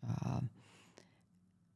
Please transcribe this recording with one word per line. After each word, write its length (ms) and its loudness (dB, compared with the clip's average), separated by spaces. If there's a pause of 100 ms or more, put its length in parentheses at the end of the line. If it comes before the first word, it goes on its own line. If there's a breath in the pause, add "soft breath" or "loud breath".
Ää, 360 2 (1300 soft breath)